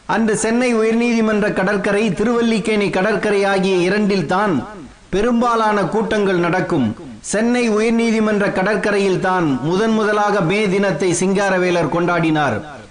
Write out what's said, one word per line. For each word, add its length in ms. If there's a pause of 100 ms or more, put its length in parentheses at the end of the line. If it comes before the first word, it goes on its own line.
அன்று 300
சென்னை 380
உயர்நீதிமன்ற 800
கடற்கரை, 560
திருவல்லிக்கேணி 800
கடற்கரை 560
ஆகிய 300
இரண்டில் 500
தான் 420 (420)
பெரும்பாலான 720
கூட்டங்கள் 540
நடக்கும். 580 (260)
சென்னை 480
உயர்நீதிமன்ற 800
கடற்கரையில் 680
தான் 420
முதன் 300
முதலாக 500
மே 280
தினத்தை 440
சிங்காரவேலர் 800
கொண்டாடினார். 680 (300)